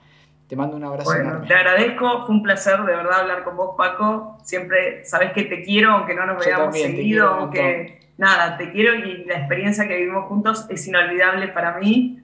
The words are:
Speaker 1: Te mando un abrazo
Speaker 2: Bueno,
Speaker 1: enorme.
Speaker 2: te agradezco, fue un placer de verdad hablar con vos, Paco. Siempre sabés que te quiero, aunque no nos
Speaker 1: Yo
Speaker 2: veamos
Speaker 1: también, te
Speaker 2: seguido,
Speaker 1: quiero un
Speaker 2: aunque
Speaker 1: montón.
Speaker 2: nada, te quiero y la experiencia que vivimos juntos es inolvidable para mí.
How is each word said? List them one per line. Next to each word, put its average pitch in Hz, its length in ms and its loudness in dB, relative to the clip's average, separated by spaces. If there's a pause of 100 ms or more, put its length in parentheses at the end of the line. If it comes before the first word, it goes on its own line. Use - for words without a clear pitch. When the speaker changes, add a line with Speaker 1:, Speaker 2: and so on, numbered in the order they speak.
(480)
Speaker 1:
Te 131 100 -12
mando 147 180 -4
un 147 80 -10
abrazo 143 280 -6
Speaker 2:
Bueno, 139 180 0
Speaker 1:
enorme. 156 180 -8
Speaker 2:
te 175 80 4
agradezco, 233 720 2
fue 214 100 2
un 208 80 4
placer 196 360 2
de 190 160 0
verdad 180 260 0
hablar 180 240 -4
con 180 100 -8
vos, 185 220 -4
Paco. 214 680 -2
Siempre 180 600 -2
sabés 185 260 0
que 202 120 0
te 175 200 -8
quiero, 214 300 4
aunque 185 200 2
no 180 120 -4
nos 185 180 -2
Speaker 1:
Yo 175 80 2
Speaker 2:
veamos 160 140 2
Speaker 1:
también, 151 260 0
te - 60 -6
Speaker 2:
seguido, 214 300 2
Speaker 1:
quiero 190 80 4
un 190 80 -2
Speaker 2:
aunque 185 180 -2 (280)
Speaker 1:
montón. - 280 -20
Speaker 2:
nada, 175 400 2
te 165 160 -8
quiero 226 220 4
y 185 280 -8
la 175 120 -6
experiencia 196 520 -2
que 180 80 -4
vivimos 185 300 -4
juntos 214 440 -2
es 170 180 -8
inolvidable 185 640 0
para 170 300 -4
mí. 226 440 2